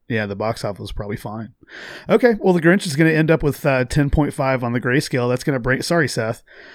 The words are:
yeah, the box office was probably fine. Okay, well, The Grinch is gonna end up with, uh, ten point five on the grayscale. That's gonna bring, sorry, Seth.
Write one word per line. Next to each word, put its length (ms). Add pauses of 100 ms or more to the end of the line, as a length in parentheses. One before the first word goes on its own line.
yeah, 160
the 120
box 280
office 160
was 120
probably 260
fine. 340 (560)
Okay, 320
well, 140
The 80
Grinch 240
is 100
gonna 140
end 200
up 120
with, 240
uh, 180
ten 240
point 240
five 320
on 80
the 80
grayscale. 480
That's 160
gonna 160
bring, 220
sorry, 260
Seth. 340 (320)